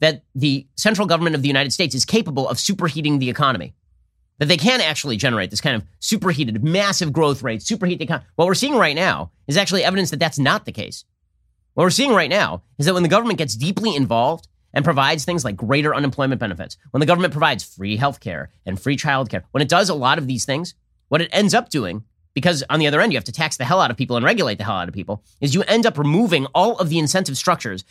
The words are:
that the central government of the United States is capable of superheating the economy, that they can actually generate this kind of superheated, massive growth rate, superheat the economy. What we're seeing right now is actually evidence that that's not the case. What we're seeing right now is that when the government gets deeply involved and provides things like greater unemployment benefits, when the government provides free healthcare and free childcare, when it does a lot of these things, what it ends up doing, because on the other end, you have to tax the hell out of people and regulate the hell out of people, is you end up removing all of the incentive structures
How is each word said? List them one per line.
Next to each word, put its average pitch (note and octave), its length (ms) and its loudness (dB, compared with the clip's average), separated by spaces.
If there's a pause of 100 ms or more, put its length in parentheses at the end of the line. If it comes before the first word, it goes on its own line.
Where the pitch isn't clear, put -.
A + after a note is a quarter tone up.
that D#3 240 0 (100)
the C#3 320 0 (100)
central G#3 300 2
government E3 300 2
of C#3 60 -2
the C#3+ 60 2
United C#3 240 2
States C#3 220 -2
is C3 100 0
capable C#3+ 440 0
of B2+ 80 -2
superheating D3+ 640 -2
the B2+ 100 -2
economy, A#2 440 -2 (640)
that D3+ 80 0
they E3+ 100 4
can A#3 240 2
actually D3 360 -2
generate G#2 340 0
this - 100 -6
kind C3+ 160 0
of G#2 80 -6 (160)
superheated, C#3 640 -2
massive F3+ 480 0
growth C#3+ 320 0
rate, A2+ 160 -4
superheat F3+ 380 -4
the D#3 60 -6
economy. D3+ 300 -6
What - 120 2
we're C#4+ 80 4
seeing C#4 200 0
right E3 220 4
now A2 340 -2 (160)
is C#3+ 100 0
actually F#3+ 280 0
evidence F#3 260 0
that - 80 -6
that's D#3+ 200 0
not D3 260 2
the - 80 -12
case. - 320 -12 (720)
What D#3 100 2
we're F3+ 60 4
seeing C#4 220 2
right D#3+ 180 4
now A2+ 320 0 (160)
is C#3+ 80 2
that F#3 80 2
when F3+ 100 2
the E3 40 4
government G3+ 300 2
gets C#3 160 -4
deeply F#3 400 -2
involved B2+ 540 0 (260)
and C#3+ 100 0
provides D3 400 2
things F3 200 -2
like A2+ 100 -2
greater C#3 400 0
unemployment C3+ 460 0
benefits, F#2+ 360 -8 (140)
when C3+ 80 0
the D3+ 80 2
government F3 260 2
provides D3 300 0
free G2+ 340 -6
healthcare G#2+ 520 -4 (180)
and F#2 140 -6
free C#3+ 160 -2
childcare, C3 560 -2
when - 100 0
it C3+ 60 -2
does F3 200 2
a F3 60 -2
lot C#3 240 2
of C#3+ 80 -4
these B2+ 180 -2
things, D#3 300 -4 (340)
what D3+ 120 2
it E3+ 100 -2
ends G3+ 240 2
up A#3+ 140 2
doing, G#2+ 340 -4 (320)
because D3 360 0
on D3+ 100 2
the D#3 60 2
other D3 140 2
end, G#3+ 120 2
you C3 60 0
have G2 60 -6
to - 80 -12
tax D#3 260 -4
the B2+ 60 -4
hell F3+ 160 2
out C#3+ 100 2
of A#2 80 -6
people C3+ 180 -2
and A#2 80 0
regulate D#3+ 320 2
the G#2 80 -8
hell G#2 120 -4
out F2 120 -6
of D#2+ 60 -14
people, G2 280 -8 (180)
is C#3 140 0
you C#3+ 100 2
end A3+ 200 4
up G#3+ 140 0
removing D3+ 480 2
all G3 320 2
of F3+ 100 0
the E3 100 0
incentive D#3 380 0
structures A2+ 540 -4